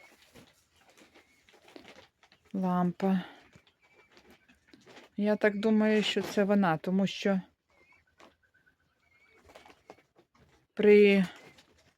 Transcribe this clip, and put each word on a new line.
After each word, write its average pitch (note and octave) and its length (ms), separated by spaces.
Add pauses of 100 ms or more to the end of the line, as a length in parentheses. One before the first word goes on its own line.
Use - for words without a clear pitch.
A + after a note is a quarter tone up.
(2500)
Лампа. F3+ 680 (2000)
Я G#3 180
так G#3 240
думаю, G#3+ 440
що - 180
це G3+ 220
вона, F#3+ 340
тому F#3+ 300
що F#3+ 340 (3250)
при G3+ 520 (720)